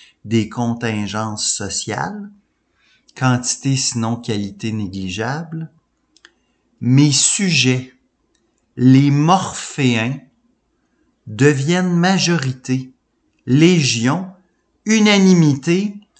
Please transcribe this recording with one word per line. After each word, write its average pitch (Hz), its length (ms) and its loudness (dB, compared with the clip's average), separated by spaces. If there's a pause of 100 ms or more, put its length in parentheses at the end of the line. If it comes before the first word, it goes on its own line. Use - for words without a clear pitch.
(240)
des 107 240 0
contingences 110 1000 -6
sociales, 113 840 -8 (840)
quantité 127 580 -2
sinon 117 400 -4
qualité 110 560 -8
négligeable, 110 1000 -8 (1080)
mes 135 300 4
sujets, 131 840 0 (840)
les 131 340 6
morphéens, 143 1120 -2 (1040)
deviennent 147 680 0
majorité, 151 1000 0 (540)
légion, 147 840 2 (540)
unanimité 190 1160 2 (180)